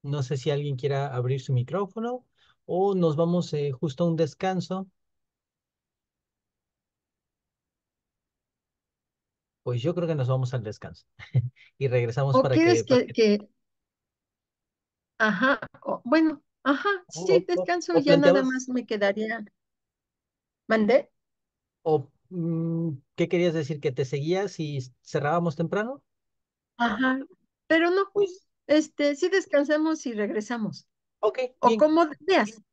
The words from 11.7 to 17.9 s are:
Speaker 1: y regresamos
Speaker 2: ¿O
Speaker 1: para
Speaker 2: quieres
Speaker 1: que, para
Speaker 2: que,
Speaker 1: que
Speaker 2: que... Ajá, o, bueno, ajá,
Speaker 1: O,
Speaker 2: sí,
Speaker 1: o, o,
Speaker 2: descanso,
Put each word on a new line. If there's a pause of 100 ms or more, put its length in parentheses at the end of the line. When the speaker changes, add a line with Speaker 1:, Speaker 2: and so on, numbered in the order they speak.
Speaker 1:
y
regresamos
Speaker 2:
¿O
Speaker 1:
para
Speaker 2:
quieres
Speaker 1:
que,
para
Speaker 2:
que,
Speaker 1:
que
Speaker 2:
que... (1900)
Ajá, (240)
o,
bueno, (220)
ajá, (240)
Speaker 1:
O,
Speaker 2:
sí, (100)
Speaker 1:
o,
o,
Speaker 2:
descanso,